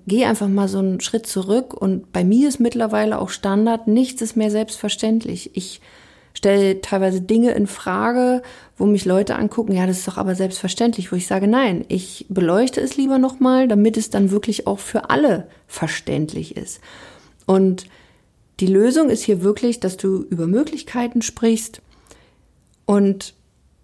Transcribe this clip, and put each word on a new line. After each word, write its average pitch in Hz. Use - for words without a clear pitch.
geh 220
einfach 208
mal 196
so 190
einen 190
Schritt -
zurück. 202
Und 190
bei 180
mir 233
ist 262
mittlerweile 214
auch 185
Standard, 220
nichts 247
ist 226
mehr 214
selbstverständlich. 220
Ich -
stelle 196
teilweise 190
Dinge 226
in 208
Frage, 240
wo 190
mich 202
Leute 190
angucken, 214
ja, 185
das 185
ist -
doch 185
aber 196
selbstverständlich, 190
wo 180
ich 180
sage, 196
nein, 220
ich -
beleuchte 185
es 262
lieber 269
nochmal, 262
damit 220
es 220
dann 196
wirklich 208
auch 202
für -
alle 254
verständlich -
ist. -
Und 190
die 185
Lösung 247
ist -
hier 196
wirklich, 214
dass 190
du 190
über 165
Möglichkeiten 240
sprichst. -
Und 202